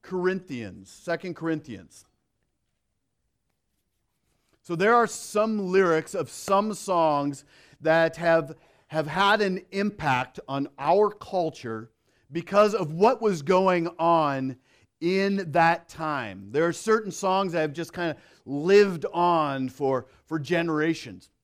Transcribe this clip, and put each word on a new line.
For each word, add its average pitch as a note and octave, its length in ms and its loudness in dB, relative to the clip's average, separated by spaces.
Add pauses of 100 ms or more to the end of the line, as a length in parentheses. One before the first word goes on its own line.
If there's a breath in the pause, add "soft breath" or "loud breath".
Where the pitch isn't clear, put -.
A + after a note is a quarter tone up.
Corinthians. F3 840 -6
Second E3+ 460 -8
Corinthians. D3 680 -8 (2500)
So F3 140 -6
there G#3 180 4
are A#3 140 4
some G#3 640 -2
lyrics E3+ 420 2
of D#3+ 160 -6
some G#3 420 0
songs D3+ 720 0 (360 soft breath)
that D#3+ 380 2
have, E3 360 0 (320 soft breath)
have D3+ 220 -4
had G3 320 2
an F#3+ 320 -2
impact D3+ 760 -2
on C#3 220 -4 (100)
our F#3+ 320 4
culture B2+ 800 -6 (400)
because G3 420 2
of F3+ 200 -4
what A3 280 4
was F#3+ 220 0
going F3+ 460 2 (100)
on C#3+ 560 2 (460 soft breath)
in F#3+ 520 -2
that E3 360 2
time. A2+ 640 -8
There D#3 140 2
are E3+ 80 -2
certain A3 360 -2
songs F#3+ 420 -2
that E3 100 -2
have D#3 100 -4
just D#3+ 220 -10
kinda E3+ 220 -4 (280 soft breath)
lived F3 680 4
on D3+ 560 0
for, C3+ 360 -2 (200 soft breath)
for D#3+ 120 -6
generations. D#3 920 -4 (140)